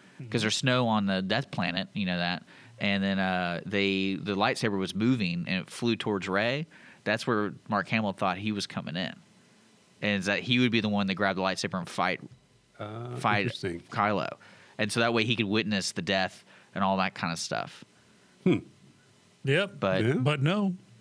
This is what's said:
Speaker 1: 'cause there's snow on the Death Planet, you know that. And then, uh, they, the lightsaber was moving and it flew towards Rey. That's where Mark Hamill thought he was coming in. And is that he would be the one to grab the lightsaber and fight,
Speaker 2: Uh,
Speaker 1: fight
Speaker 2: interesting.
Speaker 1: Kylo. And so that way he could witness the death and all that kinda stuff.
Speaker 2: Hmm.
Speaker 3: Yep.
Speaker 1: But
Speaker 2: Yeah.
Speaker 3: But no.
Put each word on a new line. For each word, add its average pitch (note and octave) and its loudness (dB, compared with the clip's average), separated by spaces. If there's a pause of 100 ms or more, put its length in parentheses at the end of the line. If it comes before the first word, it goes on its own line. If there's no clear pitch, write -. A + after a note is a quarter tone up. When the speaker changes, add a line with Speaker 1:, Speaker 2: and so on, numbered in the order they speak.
(300)
Speaker 1:
'cause A#2 0
there's G#2+ 0
snow B2+ 2
on G#2+ 2
the F#2+ 2
Death G#2 0
Planet, F2+ -4
you G2 -2
know F2+ 0
that. F2 -2 (380)
And G2+ 0
then, G2 0
uh, F2+ 0
they, G2 2
the G2+ -4
lightsaber G#2 0
was F#2 -2
moving F#2+ 0
and F#2 0
it - -10
flew A#2 0
towards G2 -4
Rey. A#2 0 (380)
That's G#2+ 0
where G#2 0 (160)
Mark G2+ 0
Hamill G#2+ 0
thought F#2 0
he G#2+ -2
was G2 -2
coming - -8
in. F2+ -4 (880)
And G#2 0
is F2 -6
that G2 0
he A#2+ 2
would B2 4
be A2+ 4
the G#2+ 2
one G2+ 2
to F#2+ 0
grab F#2+ 0
the F#2 -2
lightsaber F#2 -2
and F2 -6
fight, F#2 -2 (580)
Speaker 2:
Uh, A2+ -8
Speaker 1:
fight G#2 2
Speaker 2:
interesting. F2 -4
Speaker 1:
Kylo. G#2 2 (480)
And G#2+ 0
so A#2+ 0
that A#2+ 4
way A2+ 4
he A2+ 2
could A2+ 2
witness G#2 0
the - -6
death F#2+ 0 (320)
and F#2+ -2
all G2 2
that F#2+ 0
kinda E2+ -4
stuff. - -6 (600)
Speaker 2:
Hmm. D#3+ 4 (840)
Speaker 3:
Yep. F3+ 0
Speaker 1:
But F#2+ 2
Speaker 2:
Yeah. B2 4
Speaker 3:
But D3 2
no. F#3 2 (260)